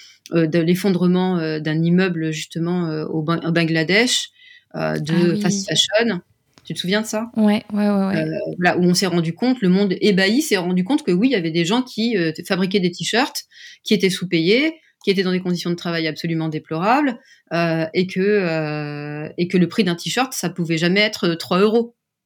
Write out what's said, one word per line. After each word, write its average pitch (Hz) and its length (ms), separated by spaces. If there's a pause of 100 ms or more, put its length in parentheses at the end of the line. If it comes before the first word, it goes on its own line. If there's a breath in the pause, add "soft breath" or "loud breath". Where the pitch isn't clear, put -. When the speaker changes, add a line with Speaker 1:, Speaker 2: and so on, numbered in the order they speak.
(320 loud breath)
Speaker 1:
euh, 165 160
de 175 100
l'effondrement, 180 800
euh, 156 220
d'un 156 200
immeuble, 170 520
justement, 170 560
euh, 156 180
au 160 160
Ban-, 165 240
au 165 60
Bangladesh, 170 800 (440 soft breath)
euh, 156 240
de 156 160
Speaker 2:
Ah 175 200
oui. 208 60
Speaker 1:
fast 196 280
fashion. 208 520 (440)
Tu 160 100
te - 60
souviens 202 220
de 226 40
ça ? 226 300
Speaker 2:
Ouais, 214 260 (100)
ouais, 208 160
ouais, 196 180
ouais. 190 100
Speaker 1:
Euh, 160 220 (200)
voilà, 175 200
où 180 40
on 180 120
s'est 190 120
rendu 165 260
compte, 254 280
le 185 80
monde 185 320
ébahi 202 420
s'est 214 140
rendu 185 260
compte 269 220
que 180 80
oui, 202 160
il 269 40
y 233 40
avait 165 160
des 170 120
gens 226 180
qui, 226 360
euh, 165 140
t-, - 100
fabriquaient 190 380
des 180 100
t-shirts, 214 540 (400 loud breath)
qui 214 100
étaient 185 160
sous-payés, 185 640 (300 soft breath)
qui 202 80
étaient 190 100
dans 185 80
des 180 100
conditions 180 300
de 170 60
travail 165 320
absolument 160 400
déplorables, 202 720 (320 loud breath)
euh, 165 420
et 185 140
que, 185 120
euh, 151 1080 (100)
et 180 80
que 180 100
le 175 120
prix 220 160
d'un 175 100
t-shirt, 233 380
ça - 180
pouvait 165 280
jamais 175 220
être, 214 280
euh, 165 80
trois 180 240
euros. 226 340 (320)